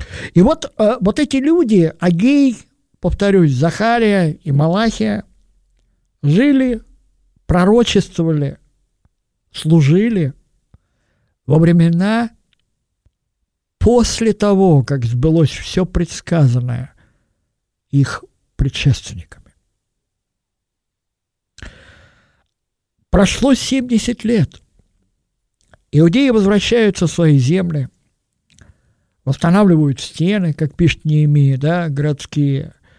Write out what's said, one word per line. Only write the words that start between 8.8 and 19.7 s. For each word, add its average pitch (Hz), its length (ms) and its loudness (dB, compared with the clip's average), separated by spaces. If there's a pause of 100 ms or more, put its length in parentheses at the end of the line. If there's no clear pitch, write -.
служили 165 840 0 (1120)
во 143 120 2
времена 175 720 2 (1500)
после 226 540 2
того, 190 520 2
как 135 200 -6
сбылось 147 460 0
все - 340 -6
предсказанное 131 1080 -2 (960)
их - 340 -2 (320)
предшественниками. - 840 -4 (3750)